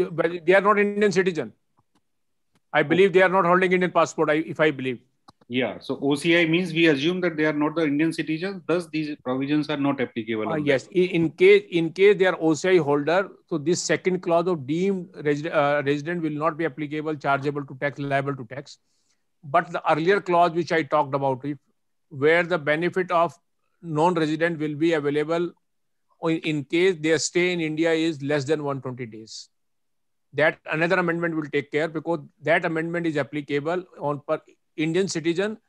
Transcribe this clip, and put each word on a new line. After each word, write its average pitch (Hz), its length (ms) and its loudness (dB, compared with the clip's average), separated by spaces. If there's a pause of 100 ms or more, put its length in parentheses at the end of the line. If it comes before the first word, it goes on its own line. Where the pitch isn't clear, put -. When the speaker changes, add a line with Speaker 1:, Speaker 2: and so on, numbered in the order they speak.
(160)
Speaker 1:
but 170 300 -4
they 180 80 4
are 196 80 6
not 202 180 4
Indian 208 320 2
citizen. 165 420 -2 (1160)
I 151 120 4
believe 170 280 4
they 180 100 6
are 185 80 6
not 185 160 2
holding 180 280 4
Indian 180 180 2
passport, 160 380 0
I, 151 60 4
if 160 240 -4
I 156 120 4
believe. 131 280 -6 (520)
Speaker 2:
Yeah, 117 280 -2
so - 200 -8
O 139 140 0
C 165 260 2
I 170 60 4
means 165 280 0
we 170 160 2
assume 156 320 0
that 170 140 -2
they 151 100 0
are 156 80 0
not 151 220 -2
the 165 80 0
Indian 156 300 0
citizens, 160 540 -6
thus 170 220 -2
these 151 340 -6
provisions 139 480 -2
are 151 60 -2
not 139 220 0
applicable 113 480 -4
Speaker 1:
Uh, 107 60 -4
Speaker 2:
on 151 120 -4
Speaker 1:
yes, 139 180 2
Speaker 2:
them. - 120 -20
Speaker 1:
i-, 180 140 2 (100)
in 165 120 2
case, 196 400 6
in 165 200 -2
case 190 260 6
they 185 100 4
are 175 120 0
O 160 140 2
C 170 160 -2
I 185 80 6
holder, 151 520 2 (180)
so 175 100 -6
this 156 240 0
second 180 400 -2
clause 170 240 2
of 170 220 -4
deemed 180 460 -2
resi-, 147 380 -2
uh, 147 320 2
resident 147 380 -2
will 151 220 -4
not 165 120 0
be 165 100 -4
applicable, 151 500 -6
chargeable 143 500 -2
to 135 160 -18
tax, 143 160 -6
liable 139 380 -4
to 131 100 -12
tax. 131 320 -16 (680)
But 165 280 0
the - 100 -8 (100)
earlier 170 300 2
clause 175 300 4
which 165 200 -2
I 165 120 2
talked 143 320 0
about, 135 280 -2
if, 143 140 -6 (520)
where 160 340 2
the 170 160 -2
benefit 170 500 -2
of 170 240 0 (480)
non-resident 160 800 0
will 151 160 -4
be 165 180 2
available 151 580 -2 (720)
in, 165 120 0 (160)
in 147 100 -4
case 180 360 2
their 160 180 2
stay 175 360 0
in 175 60 -4
India 160 320 -2
is 160 300 -2
less 143 220 -2
than 151 200 -2
one 139 180 -6
twenty 127 260 -10
days. 110 420 -18 (840)
That 147 260 2 (120)
another 170 260 2
amendment 170 380 0
will 156 160 -4
take 143 200 -4
care, 151 160 0
because 156 320 -4 (240)
that 170 220 2
amendment 170 420 -2
is 151 100 -2
applicable 147 680 -4 (160)
on 143 280 -4
per 156 120 -2 (360)
Indian 165 340 -2
citizen 170 480 -2 (120)